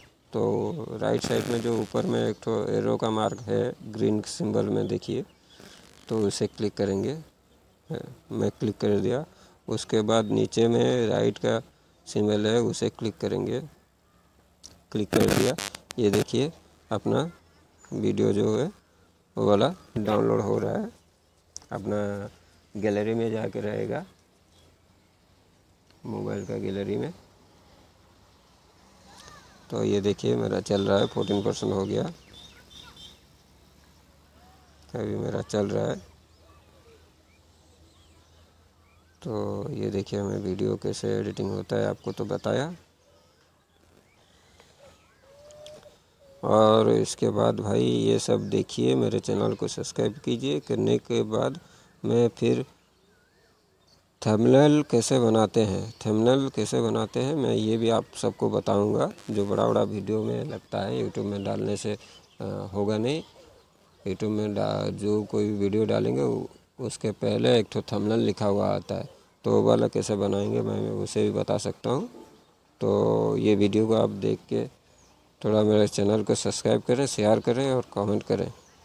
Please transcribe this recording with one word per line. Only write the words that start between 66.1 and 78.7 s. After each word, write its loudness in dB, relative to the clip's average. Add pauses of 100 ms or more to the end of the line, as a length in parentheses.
उ-, -2 (320)
उसके -6
पहले 2
एक 0
ठो -4
थंबनेल 0
लिखा 0
हुआ 2
आता -6
है, -8 (340)
तो 0
वो 6
वाला 6
कैसे -2
बनाएंगे 0
मैं -2
उसे -2
भी 2
बता 0
सकता -6
हूँ। -2 (720)
तो 2
ये 4
वीडियो 4
को 2
आप 4
देख -2 (100)
के -2 (800)
थोड़ा 4
मेरे 6
चैनल 0
को 0
सब्सक्राइब 0
करें, 0
शेयर 2
करें 0
और 0
कमेंट 0
करें -2 (320)